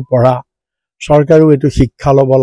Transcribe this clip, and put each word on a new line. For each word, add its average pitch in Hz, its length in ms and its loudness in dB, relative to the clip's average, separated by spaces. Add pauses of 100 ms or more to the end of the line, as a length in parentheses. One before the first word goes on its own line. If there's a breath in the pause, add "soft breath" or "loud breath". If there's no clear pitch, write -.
(120)
পৰা 127 220 0 (680)
চৰকাৰেও 156 500 2
এইটো 143 180 0
শিক্ষা - 440 -4
ল'ব 135 180 0 (120)